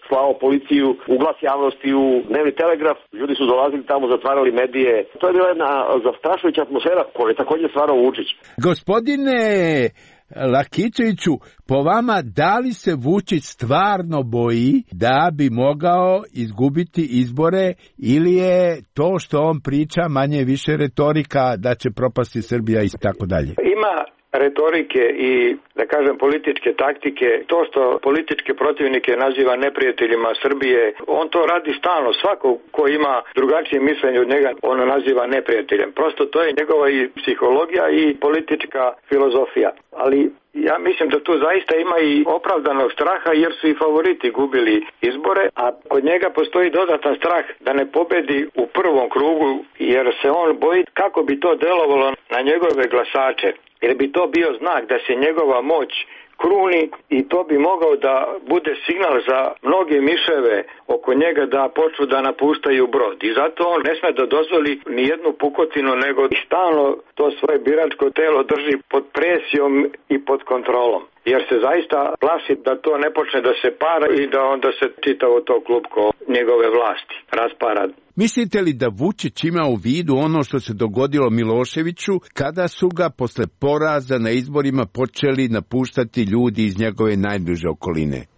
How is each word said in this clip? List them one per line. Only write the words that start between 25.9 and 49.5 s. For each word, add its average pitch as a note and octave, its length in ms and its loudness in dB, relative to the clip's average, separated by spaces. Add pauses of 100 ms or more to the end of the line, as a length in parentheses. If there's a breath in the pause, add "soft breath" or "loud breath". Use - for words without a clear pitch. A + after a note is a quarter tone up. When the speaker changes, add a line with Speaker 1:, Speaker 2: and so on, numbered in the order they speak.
Speaker 3:
političke C#3+ 560 0
taktike. C3+ 720 -2
To E3 200 2
što C3 360 0
političke D3 500 -2
protivnike C3+ 580 -2
naziva B2+ 440 2
neprijateljima B2 760 0 (120)
Srbije, B2+ 520 2 (140)
on D#3 220 0
to E3 160 2
radi D#3+ 340 -2
stalno. D3+ 340 0
Svako D#3 440 0 (140)
ko D3 160 0
ima C#3+ 340 0 (140 loud breath)
drugačije C#3+ 460 0
mišljenje C3+ 380 2
od B2 100 2
njega, C#3 220 2 (100)
on B2+ 260 0
naziva B2+ 400 0
neprijateljem. G#2+ 640 -2
Prosto D3+ 340 -2
to D#3 180 -2
je D3 160 0
njegova D3+ 300 2
i C3 280 0
psihologija D#3 720 0
i D3+ 260 2
politička D3 760 -2 (160)
filozofija. C3 600 2 (200)
Ali C3+ 400 0 (220)
ja D3+ 260 -2
mislim E3+ 300 0
da D3+ 100 0
tu E3 140 -2 (120)
zaista E3+ 300 0
ima E3+ 240 0
i D3 280 2
opravdanog D3+ 640 0
straha E3+ 400 -2
jer D#3+ 220 2
su D#3+ 140 -2
i D3 80 2
favoriti D#3 560 0
gubili A#2 540 0 (160)
izbore, F3 540 0
a A#2+ 160 -2 (180)
kod C#3 140 0
njega F3+ 260 0
postoji F3 400 0
dodatan D#3 460 0
strah E3+ 300 -2 (140)
da C3+ 140 -4
ne C#3 180 -2
pobedi D#3 640 0
u A#2+ 120 0
prvom D3+ 420 0
krugu D3 560 0 (140)